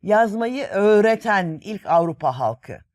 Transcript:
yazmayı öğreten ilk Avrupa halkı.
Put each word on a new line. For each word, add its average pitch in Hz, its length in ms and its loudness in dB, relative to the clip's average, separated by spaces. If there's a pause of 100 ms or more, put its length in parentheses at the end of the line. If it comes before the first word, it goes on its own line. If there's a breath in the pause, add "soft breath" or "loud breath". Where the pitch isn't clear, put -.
yazmayı 226 640 0
öğreten 208 960 2
ilk 208 240 -12
Avrupa 160 540 0
halkı. 117 400 -6 (140)